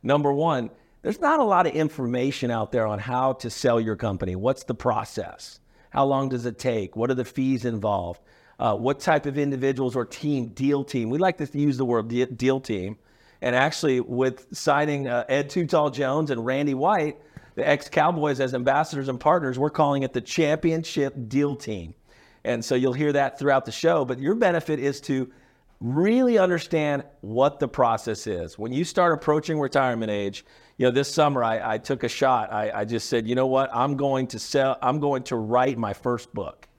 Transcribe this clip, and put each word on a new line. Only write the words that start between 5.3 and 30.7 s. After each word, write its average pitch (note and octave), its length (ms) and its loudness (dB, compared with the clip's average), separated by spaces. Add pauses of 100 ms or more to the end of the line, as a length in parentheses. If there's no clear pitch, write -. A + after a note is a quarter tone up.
How C#3 140 2
long C3+ 220 0
does B2 180 -4
it A#2 140 -6
take? G#2+ 380 -2
What A#2 120 0
are C3 60 2
the B2 100 -2
fees C3 380 -2
involved? G2+ 560 -2 (400)
Uh, A2+ 160 2
what C3 240 -2
type D#3 260 0
of C#3 120 -4
individuals C3+ 580 0
or A#2+ 100 -2
team, C#3 440 -4
deal C#3 340 0
team? A#2 260 -4
We C#3 80 -2
like F#3 200 2
to C#3+ 100 -6 (100)
use C#3+ 200 2
the C3 80 0
word A#2 240 0
de-, B2 160 2
deal B2+ 340 0
team. G#2 380 -6 (440)
And B2 140 0
actually, C3+ 460 2
with B2 500 -2
signing, D3 560 0
uh, A#2+ 220 0
Ed C#3+ 200 0
Too F3 160 0
Tall D3 240 2
Jones C#3+ 400 -2
and A#2 160 -2
Randy C#3 280 0
White, D3+ 440 0 (380)
the - 120 -2
ex-Cowboys D3 720 0
as B2+ 120 0
ambassadors C3+ 540 0
and B2+ 120 -4
partners, D3 380 2
we're D3 120 2
calling C#3+ 340 2
it B2+ 100 -4
the B2 80 -2
Championship D3+ 960 0 (140)
Deal C#3+ 260 0
Team. G2 400 -10 (480)
And A#2 200 -2
so C3+ 120 0
you'll B2+ 180 2
hear D3 200 0
that C#3 260 0
throughout C3+ 260 4
the A#2 60 -8
show, E3 340 2
but B2+ 140 -4
your D#3 160 0
benefit F3 420 2
is C#3 240 -2
to C3 300 -2 (480)
really A3 580 2
understand D#3+ 680 0 (180)
what C3 380 2
the C#3 80 0
process A#2 600 0
is. F2 300 -6
When A2+ 140 -8
you C#3+ 120 -2
start F3 300 2
approaching D3+ 460 0
retirement B2+ 520 0
age, G2+ 340 -4 (320)